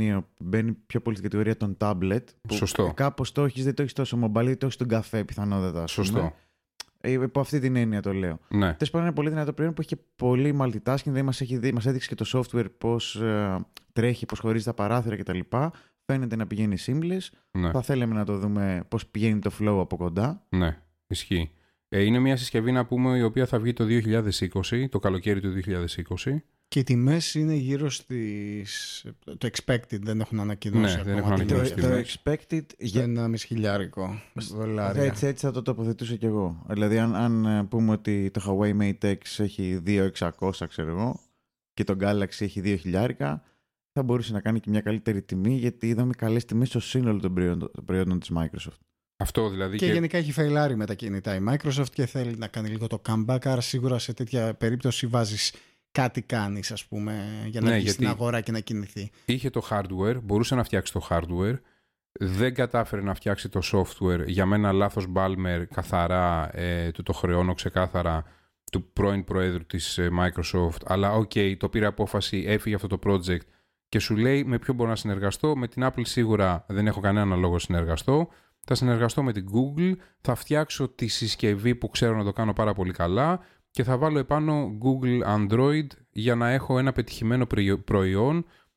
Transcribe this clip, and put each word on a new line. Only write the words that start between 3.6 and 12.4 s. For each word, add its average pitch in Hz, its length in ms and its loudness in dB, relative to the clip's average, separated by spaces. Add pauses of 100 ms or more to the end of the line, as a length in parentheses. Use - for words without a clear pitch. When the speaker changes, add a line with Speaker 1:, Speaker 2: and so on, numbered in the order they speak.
Speaker 1:
δεν 135 100 2
το 147 80 0
έχεις 131 120 -4
τόσο 120 280 -2
mobile, 113 220 2 (140)
το - 80 -4
έχεις 127 80 -2
στον 123 140 -4
καφέ 110 360 0
πιθανότατα, 95 580 -2
ας 82 100 -4
Speaker 2:
Σωστό. 101 260 0
Speaker 1:
πούμε. 85 140 0 (680)
Ε, 120 120 -2
υπό 131 280 0
αυτή 143 200 0
την 127 160 2
έννοια 110 260 2
το 101 100 -2
λέω. 92 260 -2 (100)
Speaker 2:
Ναι. 101 240 4
Speaker 1:
Τέλος 147 180 -2
πάντων, 170 160 0
είναι 165 80 0
πολύ 147 140 0
δυνατό 151 240 -2
προϊόν 156 220 -2
που 156 60 -4
έχει 156 140 -6
και - 80 -8 (140)
πολύ 127 440 2
multitasking, 127 420 0
δηλαδή 135 200 0
μας 135 180 -2
έχει 127 160 -2
δει, 123 160 0
μας 120 140 0
έδειξε 127 220 0
και - 60 -8
το 113 180 -4
software 120 340 0 (120)